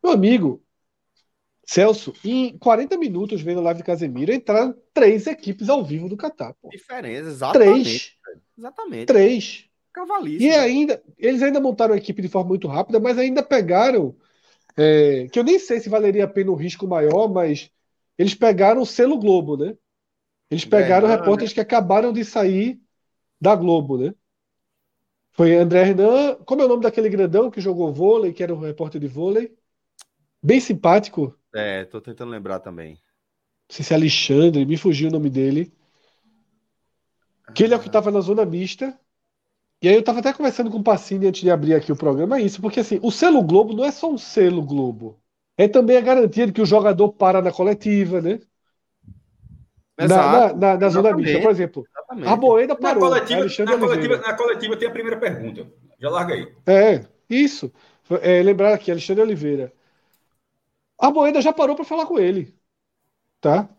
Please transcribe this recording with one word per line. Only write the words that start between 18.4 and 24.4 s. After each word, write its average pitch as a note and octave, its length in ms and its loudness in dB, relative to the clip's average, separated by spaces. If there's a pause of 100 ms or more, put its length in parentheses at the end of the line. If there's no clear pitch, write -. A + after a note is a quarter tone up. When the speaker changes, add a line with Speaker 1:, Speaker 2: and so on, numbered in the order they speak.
Speaker 1:
o A#3 40 -2
selo C4+ 320 0
Globo, F3+ 380 0
né? D#3+ 220 -6 (760)
Eles E3 140 -6
Speaker 2:
André G#3 160 4
Speaker 1:
pegaram F#3 260 4
Speaker 2:
Hernan, A3 140 2
Speaker 1:
repórteres G#3 300 0
Speaker 2:
né? - 40 -14
Speaker 1:
que A3 60 -2
acabaram G#3+ 500 0
de A3 140 -4
sair G3+ 560 -2 (580)
da G3 160 4
Globo, E3 420 0
né? D3 160 -4 (1160)